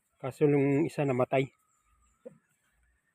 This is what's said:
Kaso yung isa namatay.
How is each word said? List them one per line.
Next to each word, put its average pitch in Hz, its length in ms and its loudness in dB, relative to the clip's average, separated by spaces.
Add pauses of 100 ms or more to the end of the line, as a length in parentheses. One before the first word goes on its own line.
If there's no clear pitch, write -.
(240)
Kaso 139 240 0
yung 139 400 2
isa 147 160 -6
namatay. 131 480 -2 (1600)